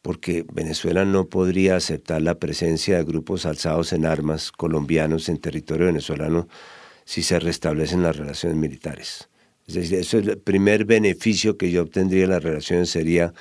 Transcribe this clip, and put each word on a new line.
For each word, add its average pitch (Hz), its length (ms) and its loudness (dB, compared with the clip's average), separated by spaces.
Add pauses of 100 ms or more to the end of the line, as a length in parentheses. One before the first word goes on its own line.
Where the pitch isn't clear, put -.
porque 85 480 -4
Venezuela 82 540 0
no 98 220 2
podría 92 500 2
aceptar 80 460 -2
la 82 140 2
presencia 82 600 0
de 85 80 2
grupos 80 400 -4
alzados 80 480 -2
en 80 140 2
armas 78 440 -2
colombianos 80 760 0
en 85 80 -2
territorio 80 500 -2
venezolano 78 600 -2 (560)
si - 180 -8
se 87 160 2
restablecen 80 640 0
las 82 140 0
relaciones 76 400 -4
militares. 76 720 -6 (480)
Es 85 140 -4
decir, 92 100 0
eso 87 180 0
es 101 80 2
el 101 120 -2
primer 101 460 4
beneficio 107 720 2
que 92 140 0
yo 87 120 2
obtendría 92 400 2
de 92 60 4
las 90 140 2
relaciones 82 480 0
sería, 85 500 2